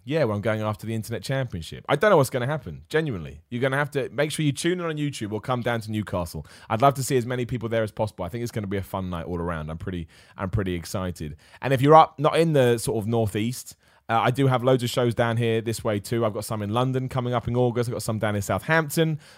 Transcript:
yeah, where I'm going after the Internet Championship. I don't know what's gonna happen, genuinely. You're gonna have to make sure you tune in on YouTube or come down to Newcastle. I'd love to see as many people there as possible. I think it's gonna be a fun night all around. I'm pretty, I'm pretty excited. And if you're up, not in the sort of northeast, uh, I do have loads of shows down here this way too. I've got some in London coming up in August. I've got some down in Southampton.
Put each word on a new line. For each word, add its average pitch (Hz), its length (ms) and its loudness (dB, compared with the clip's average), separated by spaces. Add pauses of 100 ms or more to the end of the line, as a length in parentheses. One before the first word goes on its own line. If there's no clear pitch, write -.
yeah, 147 180 -2
where 107 140 0
I'm 104 40 -2
going 107 200 0
after 107 260 -4
the 113 80 -4
Internet 110 300 -6
Championship. 120 640 -6
I 143 80 4
don't 214 140 2
know 185 60 8
what's 139 140 4
gonna 120 160 -2
happen, 90 420 -8
genuinely. 92 640 -4
You're 120 100 -6
gonna 135 160 0
have 143 140 0
to 131 200 -2
make 143 200 0
sure 156 140 -2
you 143 80 4
tune 175 260 0
in 170 80 -4
on 156 100 -4
YouTube 135 360 -4
or 107 80 -2
come 123 220 -2
down 120 180 -2
to 107 100 -8
Newcastle. 92 560 -4 (240)
I'd 110 100 0
love 135 140 6
to 135 80 -4
see 135 140 0
as 120 100 2
many 123 180 -4
people 113 240 -4
there 113 140 0
as 107 80 -2
possible. 104 340 -4
I 87 40 -6
think 117 160 -6
it's 117 80 -6
gonna 104 160 -6
be 101 80 -2
a 95 80 -4
fun 92 260 -6
night 82 160 -6
all 87 120 -4
around. 82 300 -4
I'm 80 100 -8
pretty, 87 280 -8 (300)
I'm 98 120 -4
pretty 95 260 -2
excited. 85 600 -6 (260)
And 135 120 0
if 131 100 2
you're 151 140 10
up, - 240 8
not 151 180 2
in 165 140 4
the 123 260 4
sort 113 240 -2
of 104 60 -4
northeast, 113 680 -2 (340)
uh, 113 120 2
I 113 100 4
do 131 160 2
have 127 160 2
loads 131 220 4
of 120 60 -2
shows 120 220 2
down 117 240 2
here 113 240 2
this 110 220 -4
way 107 160 0
too. 117 260 -2
I've 104 100 0
got 107 100 -6
some 107 180 -4
in 101 80 -4
London 127 380 0
coming 123 260 -2
up 120 140 -2
in 120 80 -2
August. 120 320 2
I've 117 60 -4
got 107 80 -6
some 110 180 -4
down 104 160 0
in 98 60 0
Southampton. 160 760 0 (200)